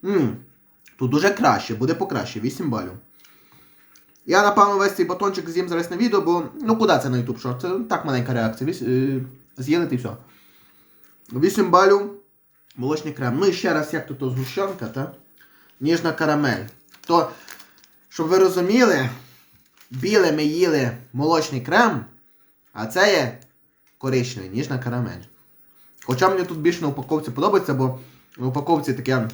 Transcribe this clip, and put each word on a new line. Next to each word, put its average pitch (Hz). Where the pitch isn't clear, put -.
Мм. 175
Тут 127
уже 170
краще, 123
буде 127
покраще, -
вісім 139
балів. 92
Я, 190
напевно, 202
весь 196
цей 175
батончик 180
з'їм 175
зараз 170
на 175
відео, 202
бо, 165
ну, 226
куди 185
це 135
на 123
YouTube 120
Short? 123
Це 185
так 165
маленька 127
реакція. 117
Вісь-, -
е, 131
з'їли 151
та 135
й -
все. -
Вісім 175
балів, 196
молочний 151
крем. 127
Ну 196
і 185
ще 175
раз, 151
як 156
тут 135
згущенка, 131
та? 135
Ніжна 160
карамель. 147
То, 165
щоб 160
ви 180
розуміли, 185
біле 175
ми 151
їли 151
молочний 147
крем, 175
а 110
це 190
є 131
коричневий, 120
ніжна 127
карамель. 117
Хоча 135
мені 185
тут 170
більше 170
на 156
упаковці 139
подобається, 175
бо 127
на 123
упаковці 143
таке 127